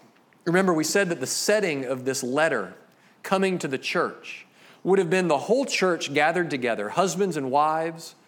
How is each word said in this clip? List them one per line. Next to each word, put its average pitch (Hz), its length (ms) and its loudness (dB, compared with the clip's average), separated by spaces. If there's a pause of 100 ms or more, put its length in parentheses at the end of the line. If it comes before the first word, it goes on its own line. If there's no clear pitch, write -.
(440)
Remember, 180 300 4
we 156 100 0
said 196 240 2
that 170 120 -4
the 127 60 -4
setting 180 600 0
of 127 180 -4
this 131 180 -2
letter 127 520 0 (480)
coming 190 360 0
to 156 100 -6
the 131 100 -4
church - 680 -6 (380)
would 190 160 4
have 180 100 2
been 185 200 2
the 147 100 4
whole 254 260 0
church 170 480 0
gathered 160 380 2
together, 113 400 -2
husbands 175 480 0
and 131 120 -4
wives, 160 640 -2 (120)